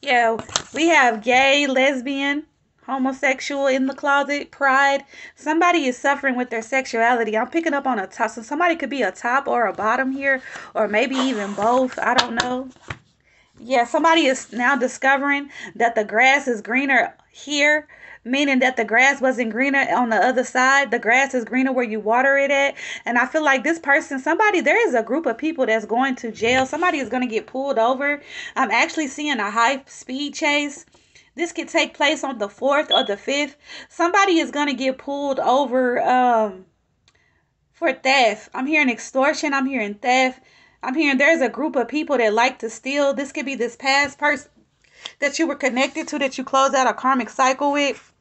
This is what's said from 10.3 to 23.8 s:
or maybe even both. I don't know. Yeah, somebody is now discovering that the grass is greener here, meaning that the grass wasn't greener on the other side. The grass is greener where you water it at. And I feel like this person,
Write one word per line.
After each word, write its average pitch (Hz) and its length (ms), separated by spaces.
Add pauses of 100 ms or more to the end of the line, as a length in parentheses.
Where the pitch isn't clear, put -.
or 208 140
maybe 240 280
even 226 360
both. 247 460
I 233 160
don't 247 220
know. 254 340 (880)
Yeah, 240 260
somebody 320 400
is 262 280
now 247 240
discovering 277 760 (240)
that 233 200
the 220 100
grass 254 440
is 220 140
greener 254 520 (160)
here, 294 560 (380)
meaning 269 360
that 254 160
the 233 80
grass 254 360
wasn't 240 300
greener 269 440
on 240 140
the 226 80
other 240 280
side. 262 460
The 233 80
grass 254 360
is 247 100
greener 254 260
where 254 140
you 220 160
water 254 380
it 277 120
at. 277 240 (300)
And 240 140
I 240 80
feel 311 180
like 269 180
this 320 160
person, 285 400